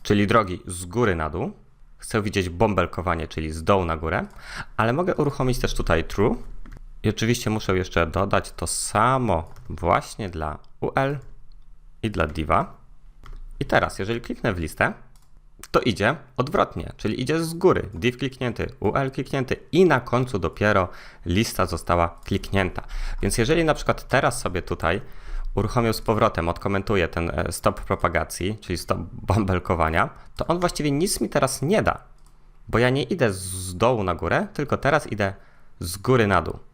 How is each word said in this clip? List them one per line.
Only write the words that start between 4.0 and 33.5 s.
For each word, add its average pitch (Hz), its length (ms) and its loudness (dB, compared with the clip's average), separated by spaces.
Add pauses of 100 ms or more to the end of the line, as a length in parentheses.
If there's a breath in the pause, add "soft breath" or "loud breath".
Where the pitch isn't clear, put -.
ale 113 160 2
mogę 180 220 0
uruchomić 135 440 0
też - 140 -2
tutaj 82 300 2
True. 127 400 0 (600)
I 104 60 2
oczywiście 113 400 0
muszę 107 280 0
jeszcze 85 300 2
dodać 95 440 0
to - 160 -6
samo 110 840 0 (200)
właśnie 92 600 0
dla 78 300 -6 (220)
U 147 140 -2
L 139 240 0 (840)
i 110 80 -2
dla 92 160 0
diva. 80 500 -2 (840)
I - 60 -2
teraz, - 340 2
jeżeli 113 220 -4
kliknę 131 320 -2
w 85 60 -6
listę, 101 340 0 (800)
to 165 80 4
idzie 117 360 2 (220)
odwrotnie, 123 600 -2
czyli - 240 -4
idzie 151 220 0
z 165 100 -6
góry. 165 400 4
Div 120 240 0
kliknięty, 127 640 -4
U 101 160 0
L 135 160 0
kliknięty 131 440 -2 (160)
i 180 140 8
na 151 140 6
końcu 123 400 0
dopiero 95 500 2 (360 loud breath)
lista 95 400 2
została 85 600 0
kliknięta. 98 580 0 (380 loud breath)
Więc - 160 0
jeżeli 156 260 4
na 156 100 4
przykład - 340 -2
teraz 135 340 2
sobie 90 200 -2
tutaj 87 400 0 (540 loud breath)
uruchomię 113 380 2
z - 80 -6
powrotem, 104 480 2
odkomentuję 98 580 0
ten, 82 260 -2
e, - 180 -2
stop - 300 0
propagacji, 90 800 -2
czyli 90 160 -4
stop - 220 -2 (120)
bąbelkowania, 92 1000 2 (260 loud breath)
to - 120 -6
on 170 120 2
właściwie 170 320 0
nic 156 300 0
mi 196 80 -2
teraz - 320 0
nie 180 200 2
da, - 220 0 (640)
bo - 120 2
ja 123 100 4
nie 135 140 2
idę 135 300 2
z 92 440 -8